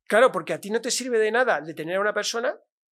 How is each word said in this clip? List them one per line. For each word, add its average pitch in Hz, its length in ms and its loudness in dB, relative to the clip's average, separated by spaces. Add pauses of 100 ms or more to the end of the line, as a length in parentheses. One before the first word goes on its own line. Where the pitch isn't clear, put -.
Claro, 233 240 6
porque 170 220 -6
a 151 80 -4
ti 196 80 -12
no 226 120 0
te 247 100 -6
sirve 247 280 -2
de 214 120 2
nada 220 300 2
detener 160 360 -6
a 196 40 0
una 208 120 0
persona 233 420 -4 (380)